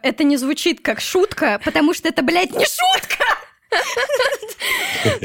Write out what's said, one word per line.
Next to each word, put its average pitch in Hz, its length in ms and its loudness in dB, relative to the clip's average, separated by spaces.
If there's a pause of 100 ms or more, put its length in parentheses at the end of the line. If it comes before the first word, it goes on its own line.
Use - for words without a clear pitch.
это 262 200 0
не 285 120 4
звучит 285 460 -2
как - 180 -2
шутка, 294 640 0
потому 311 300 2
что - 140 -4
это, 320 140 0
блядь, 339 300 2
не - 120 0
шутка! - 600 0 (2000)